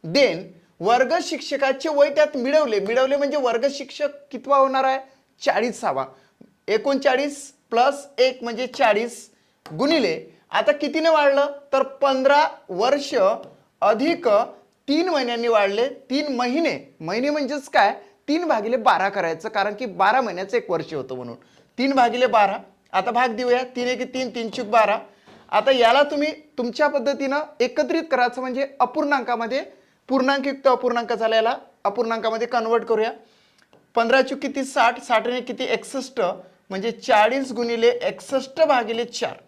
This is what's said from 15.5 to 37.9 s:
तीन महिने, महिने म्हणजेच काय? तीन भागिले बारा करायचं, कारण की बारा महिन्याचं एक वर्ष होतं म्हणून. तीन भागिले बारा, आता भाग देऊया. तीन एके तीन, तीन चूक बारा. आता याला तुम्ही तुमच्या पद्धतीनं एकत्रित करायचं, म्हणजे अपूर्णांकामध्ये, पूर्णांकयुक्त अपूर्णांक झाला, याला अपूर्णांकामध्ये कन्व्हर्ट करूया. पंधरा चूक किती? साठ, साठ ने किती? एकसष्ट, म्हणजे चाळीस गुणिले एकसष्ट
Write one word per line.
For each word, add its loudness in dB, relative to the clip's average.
तीन -4
महिने, -2
महिने -4
म्हणजेच -4
काय? 4
तीन 0
भागिले 0
बारा 2
करायचं, -4
कारण -2
की -8
बारा 2
महिन्याचं -4
एक -4
वर्ष -4
होतं -8
म्हणून. -12
तीन 0
भागिले 4
बारा, 2
आता 0
भाग 2
देऊया. 0
तीन -4
एके -4
तीन, -6
तीन -6
चूक -8
बारा. 4
आता 2
याला 4
तुम्ही -2
तुमच्या -2
पद्धतीनं -2
एकत्रित 0
करायचं, 0
म्हणजे -4
अपूर्णांकामध्ये, -2
पूर्णांकयुक्त 0
अपूर्णांक 0
झाला, 0
याला 2
अपूर्णांकामध्ये -2
कन्व्हर्ट 0
करूया. 0
पंधरा 4
चूक -2
किती? -4
साठ, 2
साठ 0
ने -2
किती? -6
एकसष्ट, -4
म्हणजे -6
चाळीस 2
गुणिले 0
एकसष्ट -2